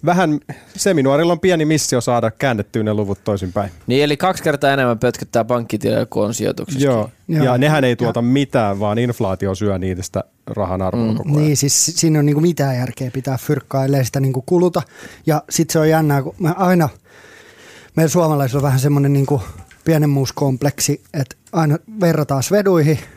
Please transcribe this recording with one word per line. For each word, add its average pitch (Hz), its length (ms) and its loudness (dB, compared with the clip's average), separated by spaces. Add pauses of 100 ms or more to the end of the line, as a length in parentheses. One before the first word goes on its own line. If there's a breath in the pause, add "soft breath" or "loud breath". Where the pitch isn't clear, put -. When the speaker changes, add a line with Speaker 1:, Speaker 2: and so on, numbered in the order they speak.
Speaker 1:
vähän 175 340 2 (380 loud breath)
seminuorilla 156 560 2
on 165 80 -2
pieni 175 240 2
missio 151 360 0
saada 120 300 0
käännettyä 110 520 -2
ne 107 120 0
luvut 101 300 -2
toisinpäin. 95 460 -2 (160)
Speaker 2:
Niin, 131 180 2
eli 147 120 0
kaksi 185 260 -2
kertaa 143 300 0
enemmän 127 260 0
pötköttää 117 460 -2
pankkitilillä 113 600 -2
kuin 107 200 -2
on 113 80 -4
sijoituksissa. 123 520 -4
Speaker 1:
Joo. 117 240 0 (180)
Speaker 3:
Joo. 151 160 0
Speaker 1:
Ja 127 140 2
nehän 147 260 2
ei 123 120 2
tuota 117 220 -2
Speaker 3:
Ja 117 40 0
Speaker 1:
mitään, 120 580 0
vaan 107 180 0
inflaatio 101 560 -2
syö 98 240 -2
niistä 92 460 -6 (220)
rahan 92 360 -4
arvoa 107 300 -2
Speaker 2:
Mm. 113 40 -2
Speaker 1:
koko - 120 -6
ajan. 147 140 2
Speaker 3:
Niin, 151 140 2
siis - 300 0
si-, 165 60 -4
siinä 160 260 2
on 147 80 2
niinku 147 140 2
mitään 143 360 0
järkeä 123 340 -6
pitää 131 280 -4
fyrkkaa, 135 460 -4
ellei 135 200 2
sitä 135 160 -4
niinku 131 260 0
kuluta. 175 360 2 (440 loud breath)
Ja 151 240 0
sit 160 200 -2
se - 80 0
on 156 100 4
jännää, 151 340 2
kun 143 160 -8
me 151 180 0
aina, 180 320 2 (1080 loud breath)
meillä 160 140 2
suomalaisilla 147 480 2
on 135 40 0
vähän 135 180 2
semmonen 143 320 2
niinku 139 300 2 (420 loud breath)
pienemmuuskompleksi, 143 1160 0 (140)
että 147 220 -6 (160)
aina 160 260 0 (220)
verrataan 151 420 0
sveduihin 175 560 2 (180)